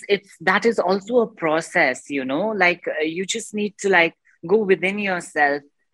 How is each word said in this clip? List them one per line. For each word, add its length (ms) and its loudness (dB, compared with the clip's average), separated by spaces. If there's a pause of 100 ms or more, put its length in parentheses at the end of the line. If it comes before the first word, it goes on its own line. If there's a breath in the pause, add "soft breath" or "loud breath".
it's, 340 -2
that 240 2
is 140 2
also 400 0
a 80 2
process, 840 -2
you 140 -4
know, 260 -2
like, 380 0
uh, 160 -4
you 220 -4
just 280 -8
need 260 -6
to, 100 -2
like, 260 4 (300)
go 120 4
within 420 0
yourself. 600 -2 (320)